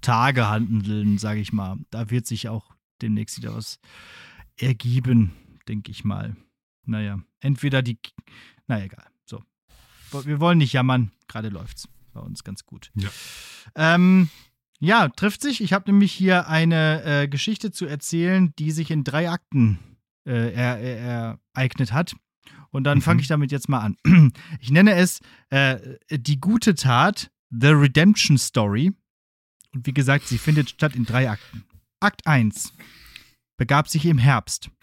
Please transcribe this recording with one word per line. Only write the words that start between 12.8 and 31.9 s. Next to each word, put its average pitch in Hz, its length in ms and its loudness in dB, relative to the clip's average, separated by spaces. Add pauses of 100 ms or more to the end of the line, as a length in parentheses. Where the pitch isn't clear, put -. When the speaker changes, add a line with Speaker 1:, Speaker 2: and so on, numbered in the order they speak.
Speaker 2:
Ja. 98 140 -6 (680)
Speaker 1:
Ähm, 175 540 4 (520)
ja, 185 280 2
trifft - 340 -4
sich. 277 180 -4
Ich 190 120 -2
hab 196 160 -2
nämlich 202 240 4
hier 185 360 0
eine, 160 560 2
äh, 143 240 0
Geschichte 196 440 -6
zu - 120 -10
erzählen, 165 760 -2
die 156 100 -2
sich 156 220 -4
in 151 100 -2
drei 151 260 -2
Akten, 120 520 0 (440)
äh, 117 280 -4
er-, 120 260 -4
er-, 117 600 -8 (160)
ereignet 127 380 -2
hat. 160 220 -4 (560)
Und 139 140 -6
dann 143 140 4
Speaker 2:
Mhm. 131 40 2
Speaker 1:
fang 165 160 2
ich 151 80 -2
damit 147 240 0
jetzt 139 180 -6
mal 135 120 0
an. 107 240 -4
<clears throat> 156 280 8 (280)
Ich 117 100 -8
nenne 190 240 6
es, 175 260 2 (300)
äh, 131 460 0 (140)
die 143 300 -2
gute 214 360 2
Tat, 131 540 2 (200)
The 117 180 2
Redemption 151 680 6
Story. 113 540 0 (840)
Und 123 120 -8
wie 131 80 -6
gesagt, 139 340 0
sie 120 100 -4
findet 151 320 0
statt 156 240 -4
in 123 100 -2
drei 123 260 -2
Akten. - 340 -12 (360)